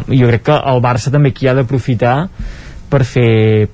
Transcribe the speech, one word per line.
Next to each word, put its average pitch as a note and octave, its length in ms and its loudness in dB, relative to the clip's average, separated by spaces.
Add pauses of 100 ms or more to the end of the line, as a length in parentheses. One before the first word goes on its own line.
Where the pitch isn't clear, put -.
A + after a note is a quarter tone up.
jo B2 240 2
crec A2+ 140 0
que D3+ 100 2
el C3 260 0
Barça B2 300 -2
també C#3+ 240 2
aquí C3 140 -2
ha B2+ 60 0
d'aprofitar C3 760 -2 (600)
per C3+ 160 2
fer, A2 680 2